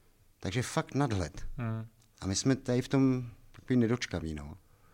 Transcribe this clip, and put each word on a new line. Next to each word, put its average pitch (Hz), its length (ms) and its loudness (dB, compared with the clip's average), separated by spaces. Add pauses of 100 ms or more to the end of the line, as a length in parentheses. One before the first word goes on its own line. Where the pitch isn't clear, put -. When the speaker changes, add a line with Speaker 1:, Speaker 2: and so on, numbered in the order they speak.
(400)
Speaker 1:
Takže 98 220 -2
fakt - 340 -4
nadhled. 107 500 0 (120)
Speaker 2:
Hmm. 113 280 -4 (360)
Speaker 1:
A 90 60 -4
my 95 80 0
jsme 135 200 2
tady 123 260 0
v 127 60 -6
tom 131 420 4 (220)
takový - 280 0
nedočkaví, 92 560 0
no. 73 220 -10 (360)